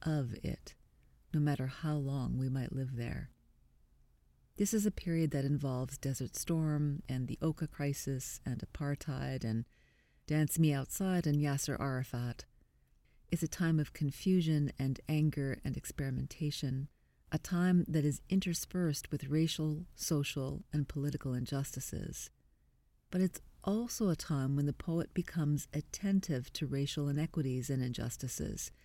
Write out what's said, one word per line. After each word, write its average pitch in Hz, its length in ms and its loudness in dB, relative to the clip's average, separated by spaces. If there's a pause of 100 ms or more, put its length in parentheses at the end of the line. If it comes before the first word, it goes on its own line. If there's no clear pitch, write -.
of 143 320 0 (100)
it, - 300 -6 (600)
no 151 60 4
matter 143 260 2
how 151 300 -2
long 135 420 0
we 131 100 0
might 131 240 -2
live 131 240 -4
there. 117 340 -6 (1300)
This 202 180 2
is 208 100 4
a 208 60 4
period 165 400 0
that 139 160 0
involves 139 500 0
Desert 131 400 -4
Storm 151 720 0
and 127 180 -2
the - 140 -6
Oka 160 260 0
crisis 139 760 -4
and 123 180 -4
apartheid 135 800 -4
and 113 220 0 (600)
Dance 151 320 4
Me 160 140 8
Outside 175 540 0
and 147 120 4
Yasser 143 420 0
Arafat. 127 640 -2 (880)
It's 170 120 2
a 156 60 0
time 160 320 2
of 143 140 -2
confusion 156 840 4
and 135 300 0
anger 151 560 2
and 127 140 -2
experimentation, 135 1120 -4 (440)
a 156 60 0
time 180 500 4
that 156 160 2
is 147 240 2
interspersed 175 840 0
with 143 180 -4
racial, 156 640 0
social, 143 800 -2
and 147 160 0
political 139 440 -2
injustices. - 960 -4 (840)
But 180 120 2
it's 185 180 0 (240)
also 220 440 0
a 160 80 4
time 139 400 0
when 143 100 4
the 147 60 2
poet - 420 -2
becomes 147 580 0
attentive 165 840 0
to 151 120 -2
racial 139 420 0
inequities 139 640 0
and 131 120 2
injustices, - 880 -4 (120)